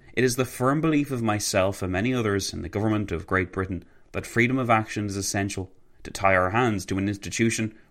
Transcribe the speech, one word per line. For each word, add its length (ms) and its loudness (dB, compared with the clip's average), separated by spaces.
it 100 2
is 140 2
the 80 2
firm 340 0
belief 320 0
of 100 -4
myself 600 0
and 100 -2
many 220 0
others 400 0
in 80 -8
the 80 -8
government 420 0
of 160 -6
Great 240 0
Britain 320 -4
that 120 -4
freedom 320 2
of 120 0
action 380 0
is 100 -6
essential. 560 -4
To 80 -12
tie 240 2
our 160 4
hands 340 0
to 120 -2
an 120 0
institution 640 -2